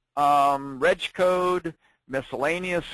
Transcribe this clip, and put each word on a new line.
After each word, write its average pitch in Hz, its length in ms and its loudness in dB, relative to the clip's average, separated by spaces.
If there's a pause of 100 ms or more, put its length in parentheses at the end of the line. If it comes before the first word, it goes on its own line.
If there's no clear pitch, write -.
(160)
um, 139 640 2
reg 175 220 2 (120)
code, 180 600 0 (340)
miscellaneous 156 880 -4